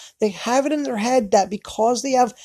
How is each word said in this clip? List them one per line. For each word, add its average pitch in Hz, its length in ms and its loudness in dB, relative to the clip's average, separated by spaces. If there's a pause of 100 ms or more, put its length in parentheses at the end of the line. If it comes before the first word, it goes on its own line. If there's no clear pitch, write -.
(200)
they 220 80 0
have 247 380 0
it 294 60 0
in 294 120 -2
their 247 140 -4
head 240 340 0
that 190 180 4
because 220 520 -2
they 269 100 -2
have 247 220 2 (100)